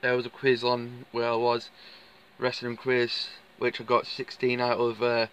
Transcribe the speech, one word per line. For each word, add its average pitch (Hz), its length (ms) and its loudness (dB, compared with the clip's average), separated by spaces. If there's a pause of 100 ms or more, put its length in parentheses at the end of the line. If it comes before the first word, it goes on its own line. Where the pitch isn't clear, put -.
there 123 160 0
was 123 100 0
a 123 40 -10
quiz 123 320 2
on 123 500 -2
where 117 160 -2
I 117 80 2
was, 117 340 0 (680)
wrestling 120 380 -2
quiz, 123 520 0 (300)
which 123 220 -2
I 120 40 -10
got 120 220 2
sixteen 123 540 -2
out 120 180 2
of, 117 240 0
uh 120 300 2